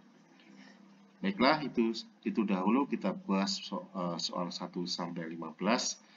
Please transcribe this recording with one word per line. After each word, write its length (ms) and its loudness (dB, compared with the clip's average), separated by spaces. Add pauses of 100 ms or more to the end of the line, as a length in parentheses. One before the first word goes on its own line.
(1200)
Baiklah, 480 6
itu, 240 2 (320)
itu 240 0
dahulu 400 2
kita 240 -2
bahas 480 -2
so-, 320 -8
eh, 300 -4
soal 340 -4
satu 320 -6
sampai 400 -6
lima 240 -8
belas. 480 0 (180)